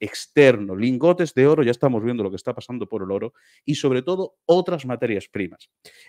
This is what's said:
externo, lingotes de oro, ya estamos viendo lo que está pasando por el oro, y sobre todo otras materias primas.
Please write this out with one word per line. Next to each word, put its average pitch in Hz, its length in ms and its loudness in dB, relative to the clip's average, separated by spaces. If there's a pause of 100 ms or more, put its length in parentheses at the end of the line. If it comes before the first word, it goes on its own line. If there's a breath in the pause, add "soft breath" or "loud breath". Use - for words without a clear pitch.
externo, 107 720 2
lingotes 139 580 0
de 131 140 4
oro, 151 160 4
ya 117 80 0
estamos 120 320 0
viendo 120 200 -2
lo 98 60 -2
que 95 60 -12
está - 180 -8
pasando 117 360 -12
por 104 140 -8
el 95 80 -8
oro, 104 220 -6 (300 soft breath)
y 147 120 -4
sobre 131 260 0
todo 185 440 -6
otras 175 400 2
materias 117 440 -4
primas. 92 400 -10 (400 loud breath)